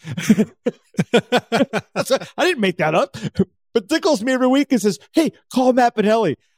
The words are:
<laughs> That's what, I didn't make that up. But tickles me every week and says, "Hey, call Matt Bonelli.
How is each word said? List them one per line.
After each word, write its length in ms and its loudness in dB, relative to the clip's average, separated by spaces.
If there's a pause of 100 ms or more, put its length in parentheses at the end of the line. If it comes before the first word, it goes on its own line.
(160)
<laughs> 0 - (960)
That's 960 -2
what, 260 -4
I 100 0
didn't 140 -2
make 180 -2
that 180 0
up. 200 -2 (580)
But 140 -2
tickles 360 0
me 80 0
every 160 0
week 240 0
and 80 2
says, 180 -2 (140)
"Hey, 180 0 (220)
call 200 2
Matt 220 2
Bonelli. 420 0 (220)